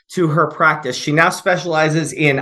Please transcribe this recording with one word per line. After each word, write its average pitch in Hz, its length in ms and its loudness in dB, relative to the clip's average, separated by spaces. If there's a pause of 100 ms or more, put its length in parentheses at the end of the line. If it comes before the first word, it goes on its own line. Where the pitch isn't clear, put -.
to 170 180 0
her 151 200 0
practice. 151 500 -2
She 151 160 -4
now 165 160 4
specializes 160 840 -2
in 143 300 2